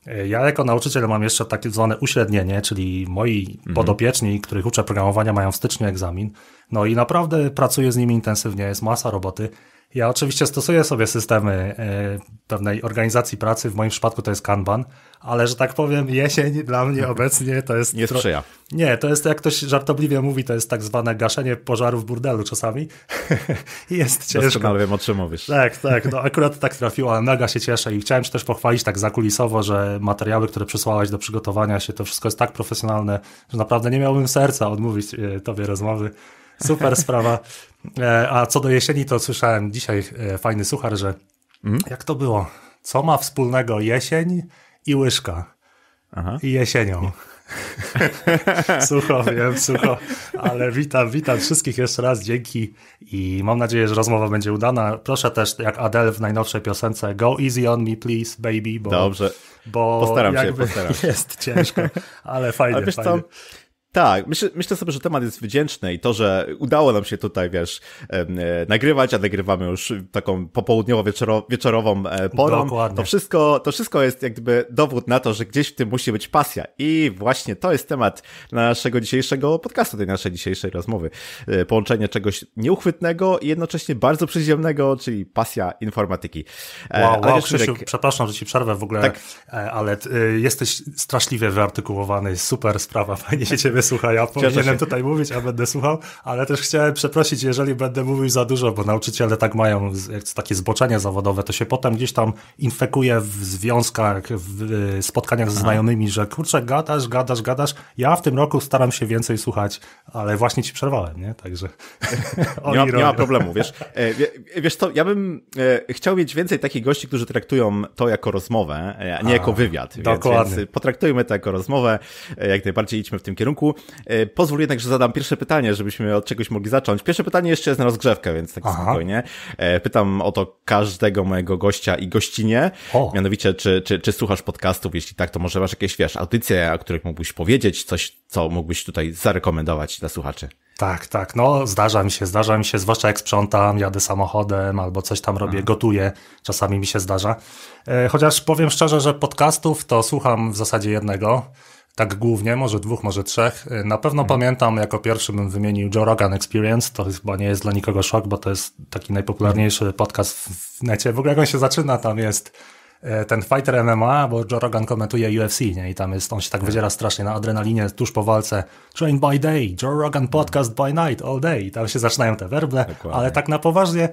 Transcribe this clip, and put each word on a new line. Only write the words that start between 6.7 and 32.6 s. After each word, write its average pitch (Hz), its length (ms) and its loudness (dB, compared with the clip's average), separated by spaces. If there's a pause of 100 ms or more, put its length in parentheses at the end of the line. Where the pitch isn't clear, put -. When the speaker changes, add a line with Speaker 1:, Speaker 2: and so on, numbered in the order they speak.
Speaker 1:
No 107 140 2
i 113 100 2
naprawdę 156 540 2
pracuję 139 420 2
z 113 40 0
nimi 120 180 2
intensywnie, 107 500 -2
jest 101 180 -4
masa 117 280 -2
roboty. 98 380 -4 (460)
Ja 117 140 2
oczywiście 139 380 0
stosuję 160 380 2
sobie 113 220 2
systemy, 107 460 2
e, 101 680 -4 (280)
pewnej 104 360 -2
organizacji 113 560 0
pracy, 110 320 0
w 98 40 -8
moim 110 160 0
przypadku 113 320 -2
to 107 80 -2
jest 98 120 -2
Kanban, 101 420 0 (360)
ale 120 260 0
że 123 100 -2
tak 131 180 0
powiem, 143 340 0
jesień 143 440 2 (120)
dla 123 200 0
mnie 135 240 0
Speaker 2:
<laughs> 123 60 -2
Speaker 1:
obecnie 131 480 0
to 120 140 0
jest 117 180 0
Speaker 2:
Nie 113 140 0
Speaker 1:
tro-, 127 100 0
Speaker 2:
sprzyja. 82 240 0 (300)
Speaker 1:
nie, 147 260 2
to 147 100 0
jest, 147 160 2
jak 151 140 2
ktoś 151 200 0
żartobliwie 139 600 0
mówi, 131 240 0
to 123 100 -2
jest 113 160 -2
tak 113 120 -2
zwane 113 320 -2
gaszenie 113 420 0
pożaru 120 420 0
w 110 60 -4
burdelu 117 400 -2
czasami. 120 440 -4 (480)
<laughs> - 540 -6
I 180 60 -2
jest 139 360 0
ciężko. 135 140 4
Speaker 2:
Doskonale 107 320 2
wiem, 98 140 2
o 101 60 0
czym 104 180 -2
mówisz. 82 300 -4
Speaker 1:
Tak, 135 300 2
tak, 131 360 0
no 131 80 -2
akurat 143 380 2
tak - 180 -2
trafiło, 123 360 0
ale 113 100 2
mega 123 260 2
się - 120 -2
cieszę 113 340 -2
i 101 60 -2
chciałem 127 240 0
się - 60 -8
też 120 140 -4
pochwalić 120 380 0
tak 101 160 -2
zakulisowo, 110 640 0
że 101 380 0
materiały, 107 480 0
które 101 180 -4
przysłałeś 104 440 0
do 101 80 -4
przygotowania 104 600 -2
się, - 120 -8
to 98 120 -6
wszystko - 240 -6
jest 107 100 -4
tak - 140 0
profesjonalne, 107 680 -2 (280)